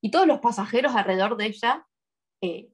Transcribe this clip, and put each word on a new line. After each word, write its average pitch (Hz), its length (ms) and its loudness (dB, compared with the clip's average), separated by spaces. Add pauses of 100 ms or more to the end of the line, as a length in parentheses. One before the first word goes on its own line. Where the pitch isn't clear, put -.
Y 208 80 -4
todos 359 160 4
los 294 140 2
pasajeros 233 540 0
alrededor 196 420 0
de 208 100 -4
ella, 233 400 -2 (560)
eh, 170 320 -8